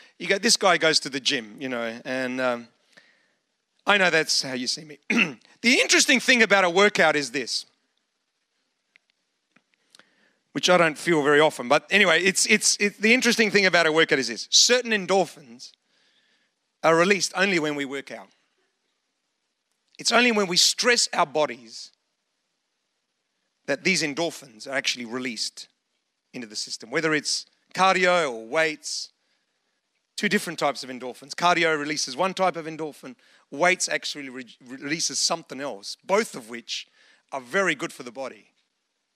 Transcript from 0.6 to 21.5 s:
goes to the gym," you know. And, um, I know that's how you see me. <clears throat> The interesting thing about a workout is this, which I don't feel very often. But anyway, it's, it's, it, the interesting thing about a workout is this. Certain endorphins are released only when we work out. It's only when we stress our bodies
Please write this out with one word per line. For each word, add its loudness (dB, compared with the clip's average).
goes 2
to -8
the -6
gym," -4
you -8
know. -6
And, -4
um, -2
I 4
know 4
that's 0
how -8
you -6
see -8
me. -20
<clears throat> -2
The 4
interesting 4
thing 4
about 4
a 2
workout 4
is -2
this, -6
which 0
I 6
don't 2
feel 0
very 4
often. 2
But 2
anyway, 4
it's, 0
it's, 2
it, -2
the 4
interesting 2
thing 2
about 4
a 2
workout 2
is -2
this. -10
Certain 4
endorphins -2
are 6
released 2
only 2
when -2
we -4
work -12
out. -16
It's -2
only 4
when 0
we -2
stress 2
our 2
bodies -6